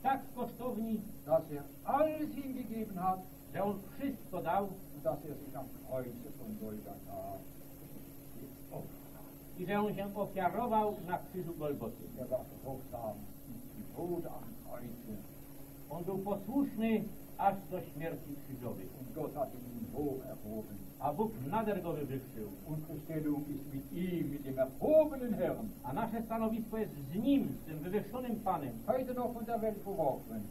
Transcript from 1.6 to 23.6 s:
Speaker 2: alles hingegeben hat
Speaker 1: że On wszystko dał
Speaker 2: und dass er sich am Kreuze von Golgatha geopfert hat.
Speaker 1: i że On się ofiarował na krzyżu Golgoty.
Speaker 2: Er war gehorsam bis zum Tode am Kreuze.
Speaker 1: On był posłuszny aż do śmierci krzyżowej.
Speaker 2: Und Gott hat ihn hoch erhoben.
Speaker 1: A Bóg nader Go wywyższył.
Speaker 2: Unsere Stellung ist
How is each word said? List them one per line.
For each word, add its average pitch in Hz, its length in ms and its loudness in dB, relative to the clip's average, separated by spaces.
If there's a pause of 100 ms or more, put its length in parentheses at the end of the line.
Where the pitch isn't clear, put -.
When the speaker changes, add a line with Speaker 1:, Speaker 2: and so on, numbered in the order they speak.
Speaker 2:
alles 302 500 6
hingegeben 226 640 -2
hat 185 220 4 (340)
Speaker 1:
że 185 100 2
On 202 160 2 (180)
wszystko 262 440 -2
dał 175 220 4
Speaker 2:
und 147 400 -6
dass 143 220 0
er 143 100 -4
sich 135 200 -8
am - 100 -6 (220)
Kreuze 120 420 -4 (100)
von 214 220 -6
Golgatha - 760 -6 (1000)
geopfert - 760 -8
hat. - 460 -12
Speaker 1:
i 180 60 0
że 202 140 6
On 180 160 4
się 202 200 -2
ofiarował 208 800 4 (120)
na 175 100 2
krzyżu 170 360 -4
Golgoty. 143 500 -2 (160)
Speaker 2:
Er 127 100 -2
war 131 100 4 (240)
gehorsam 117 520 -4 (320)
bis - 140 -6 (120)
zum - 100 -8 (120)
Tode 175 340 0
am - 140 -6 (220)
Kreuze. 113 520 -6 (720)
Speaker 1:
On 175 140 -4
był 190 140 0
posłuszny 214 840 4 (340)
aż 196 180 8 (160)
do 180 100 0
śmierci 151 600 -4
krzyżowej. 120 440 -4 (120)
Speaker 2:
Und 127 160 -8
Gott 151 200 -2
hat 147 180 2
ihn 120 400 -6
hoch 147 320 0
erhoben. 107 520 -6 (220)
Speaker 1:
A 143 140 2
Bóg 214 180 4 (160)
nader 202 340 4
Go 165 120 0
wywyższył. 131 560 -2 (180)
Speaker 2:
Unsere 151 320 -4
Stellung 151 500 2
ist 139 240 -4